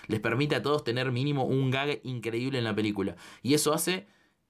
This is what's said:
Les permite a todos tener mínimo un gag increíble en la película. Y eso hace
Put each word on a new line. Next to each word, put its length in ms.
Les 120
permite 360
a 80
todos 200
tener 280
mínimo 340
un 240
gag 340
increíble 540
en 60
la 100
película. 420
Y 100
eso 220
hace 320